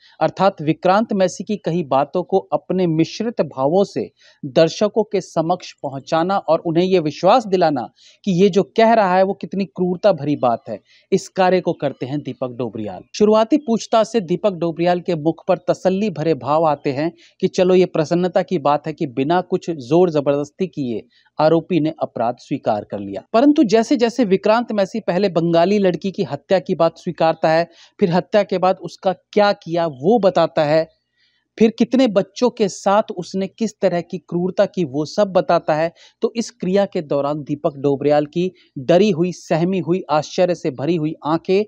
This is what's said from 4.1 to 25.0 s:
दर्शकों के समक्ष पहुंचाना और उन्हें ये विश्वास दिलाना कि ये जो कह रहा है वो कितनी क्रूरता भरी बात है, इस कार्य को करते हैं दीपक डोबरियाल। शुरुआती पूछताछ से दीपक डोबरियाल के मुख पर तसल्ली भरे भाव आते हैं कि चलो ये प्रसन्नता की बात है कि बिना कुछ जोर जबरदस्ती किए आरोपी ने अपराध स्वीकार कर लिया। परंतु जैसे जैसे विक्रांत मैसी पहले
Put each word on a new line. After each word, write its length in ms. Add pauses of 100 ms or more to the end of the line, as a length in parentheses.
दर्शकों 580
के 180
समक्ष 500
पहुंचाना 640
और 220
उन्हें 260
ये 140
विश्वास 480
दिलाना 420 (360)
कि 180
ये 60
जो 140
कह 300
रहा 240
है 60
वो 100
कितनी 320
क्रूरता 460
भरी 240
बात 340
है, 100 (320)
इस 180
कार्य 320
को 120
करते 320
हैं 140
दीपक 300
डोबरियाल। 520 (140)
शुरुआती 420
पूछताछ 500
से 140
दीपक 320
डोबरियाल 480
के 140
मुख 320
पर 100
तसल्ली 520
भरे 240
भाव 320
आते 260
हैं 200 (300)
कि 60
चलो 280
ये 100
प्रसन्नता 560
की 160
बात 300
है 60
कि 140
बिना 340
कुछ 280
जोर 400
जबरदस्ती 580
किए 400 (320)
आरोपी 400
ने 220
अपराध 380
स्वीकार 440
कर 160
लिया। 240 (100)
परंतु 300
जैसे 340
जैसे 280
विक्रांत 460
मैसी 280
पहले 300